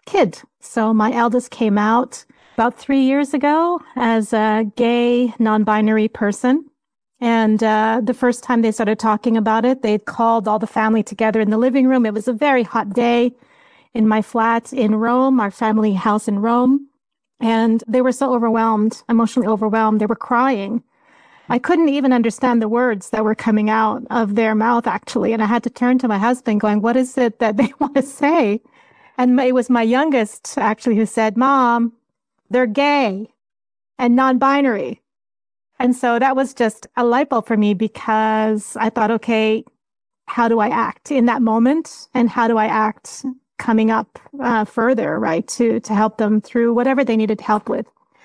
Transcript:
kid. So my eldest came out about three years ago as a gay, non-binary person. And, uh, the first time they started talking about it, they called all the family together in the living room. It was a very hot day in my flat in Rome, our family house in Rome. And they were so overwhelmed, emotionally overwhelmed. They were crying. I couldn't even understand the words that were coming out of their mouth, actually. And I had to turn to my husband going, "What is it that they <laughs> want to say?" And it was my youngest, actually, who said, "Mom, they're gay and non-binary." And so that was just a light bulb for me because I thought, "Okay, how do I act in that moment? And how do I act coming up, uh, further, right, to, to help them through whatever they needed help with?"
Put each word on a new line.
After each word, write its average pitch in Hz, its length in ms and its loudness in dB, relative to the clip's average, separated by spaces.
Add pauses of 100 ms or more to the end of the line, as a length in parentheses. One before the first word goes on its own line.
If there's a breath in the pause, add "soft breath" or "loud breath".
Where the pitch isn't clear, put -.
kid. 320 360 0 (180)
So 220 340 -2
my 214 200 2
eldest 240 360 0
came 214 280 0
out 226 480 0 (300 soft breath)
about 233 220 0
three 269 260 0
years 277 300 0
ago 320 460 0 (160)
as 226 380 0
a 214 420 0
gay, 240 640 0
non-binary 214 720 2
person. 247 560 -2 (560)
And, 226 420 2
uh, 220 400 2
the 247 100 -2
first 247 300 -2
time 233 200 0
they 220 100 0
started 214 260 -2
talking 220 380 0
about 220 260 0
it, 262 180 0
they 214 160 0
called 226 480 0
all 214 140 0
the 220 80 -6
family 220 360 0
together 220 360 -2
in 214 120 0
the 208 60 0
living 254 300 2
room. 254 180 2
It 214 80 -2
was 214 140 -8
a 254 60 0
very 262 300 0
hot 208 280 -4
day 240 400 0 (640 soft breath)
in 220 140 2
my 220 140 2
flat 233 520 -2
in 214 220 0
Rome, 247 440 2
our 202 100 -2
family 214 440 0
house 208 340 -2
in 202 120 -2
Rome. 247 480 0 (520)
And 226 480 0
they 247 140 0
were 254 100 0
so 262 220 -2
overwhelmed, 226 760 0
emotionally 226 380 0
overwhelmed. 220 540 0
They 214 40 0
were 214 100 -2
crying. 233 680 -2 (680 soft breath)
I 233 80 0
couldn't 320 320 2
even 277 240 2
understand 233 480 2
the 220 60 -2
words 233 440 -2
that 220 120 -2
were 214 100 0
coming 214 360 0
out 220 420 0
of 220 240 -2
their 220 180 2
mouth, 233 320 0
actually. 208 480 -2
And 220 80 -2
I 214 60 0
had 233 160 0
to 240 60 -4
turn 247 300 0
to 254 80 -2
my 208 100 0
husband 226 420 0
going, 214 220 0
"What 233 160 0
is 254 200 -2
it 240 220 -2
that 214 180 0
they 240 180 2
<laughs> - 40 -8
want 277 160 -2
to 269 80 2
say?" 277 580 0 (560 soft breath)
And 254 220 2
it 254 160 2
was 247 140 0
my 240 140 2
youngest, 247 760 0
actually, 214 380 0
who 220 100 2
said, 220 280 -2
"Mom, 240 580 2 (580)
they're 247 160 2
gay 233 640 -2 (640)
and 240 180 2
non-binary." 262 840 0 (800)
And 247 160 0
so 233 240 0
that 262 160 0
was 269 180 -2
just 220 320 -2 (120)
a 247 80 0
light 240 240 0
bulb 226 180 -4
for 226 100 0
me 208 160 2
because 220 1080 -2
I 220 120 -2
thought, 214 180 -2
"Okay, 220 540 0 (640)
how 233 200 0
do 226 120 2
I 208 100 0
act - 400 -4
in 262 160 2
that 240 160 2
moment? 233 720 0
And 233 160 2
how 226 180 0
do 226 100 2
I 214 100 0
act - 580 -4 (320)
coming 220 320 2
up, 220 300 -4 (200)
uh, 233 240 0
further, 226 540 -2
right, 170 300 -2
to, 226 320 -2
to - 160 -6
help 214 240 0
them 214 200 0
through 233 340 -2
whatever 254 300 0
they 220 140 -2
needed 220 240 -2
help 214 280 -4
with?" - 180 -6 (380 loud breath)